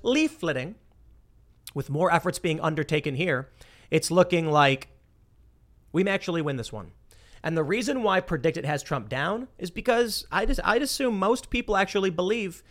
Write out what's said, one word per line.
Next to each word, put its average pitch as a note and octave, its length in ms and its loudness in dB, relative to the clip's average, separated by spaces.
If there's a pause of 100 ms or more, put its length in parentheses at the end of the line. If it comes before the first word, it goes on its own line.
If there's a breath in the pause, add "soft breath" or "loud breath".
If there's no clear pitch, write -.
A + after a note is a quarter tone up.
leafleting, G#3+ 720 0 (1000)
with C#3 160 -6
more E3 220 2
efforts E3+ 260 2
being D#3 220 -2
undertaken D3+ 540 -2
here, C#3 360 -2 (400 soft breath)
it's D#3 200 0
looking F3 400 4
like C#3+ 380 4 (1040)
we F3+ 120 2
may G3+ 60 0
actually F3+ 320 -2
win C#3 140 -4
this A2+ 160 -8
one. F#2 200 -12 (500 soft breath)
And E3 140 -2
the D#3+ 60 2
reason A#3 400 0
why F#3+ 180 4
Predict E3 380 0
It C3+ 80 -6
has D3 160 -2
Trump A#2 260 -4
down F3+ 400 -4 (100)
is F3+ 120 -8
because A#3 600 0
I G3 140 0
just, - 200 0
I'd A#3 180 2
assume B3+ 360 0
most G#3+ 320 0
people A3+ 260 -2
actually F#3+ 340 2
believe F#3 600 -2